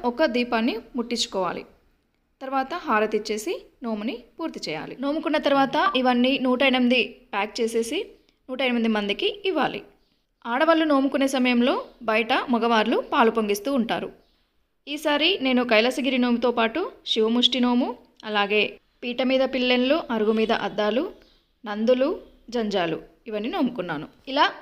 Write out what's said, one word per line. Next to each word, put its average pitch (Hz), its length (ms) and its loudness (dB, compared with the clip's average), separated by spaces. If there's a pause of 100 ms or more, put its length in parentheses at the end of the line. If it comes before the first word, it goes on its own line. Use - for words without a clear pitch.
ఒక 240 160 2 (100)
దీపాన్ని 240 380 0 (240)
ముట్టించుకోవాలి. 220 640 -4 (800)
తర్వాత 269 300 -4 (120)
హారతి 220 340 0
ఇచ్చేసి 214 340 -6 (320)
నోముని 220 300 -6 (220)
పూర్తి 330 300 -8
చేయాలి. 156 360 -8
నోముకున్న 311 340 -2 (100)
తర్వాత 277 280 2 (260)
ఇవన్నీ 247 300 4 (140)
నూట 254 160 2 (100)
ఎనిమిది 247 300 4 (320)
ప్యాక్ 214 260 -4
చేసేసి 233 400 -2 (500)
నూట 254 180 -10
ఎనిమిది 233 300 2
మందికి 202 320 -2 (220)
ఇవ్వాలి. 311 300 -2 (720)
ఆడవాళ్ళు 320 380 4
నోముకునే 277 440 2
సమయంలో 247 400 4 (360)
బయట 226 220 2 (220)
మగవాళ్ళు 226 440 2 (160)
పాలు 226 240 4
పొంగిస్తూ 208 400 -2
ఉంటారు. 190 320 -2 (840)
ఈసారి 294 340 0 (180)
నేను 247 160 2 (100)
కైలాసగిరి 247 520 2
నోముతో 240 260 2 (100)
పాటు 226 220 0 (300)
శివముష్టి 240 520 2
నోము, 247 240 2 (400)
అలాగే 208 340 2 (400)
పీట 240 260 -4
మీద 262 140 2 (100)
పిల్లెన్లు, 254 420 2 (180)
అరుగు 220 240 2
మీద 220 140 0 (140)
అద్దాలు, 208 360 0 (680)
నందులు, 233 400 2 (460)
జంజాలు 196 440 -2 (320)
ఇవన్నీ 214 260 -6
నోముకున్నాను. 180 500 -4 (260)
ఇలా 285 140 2 (160)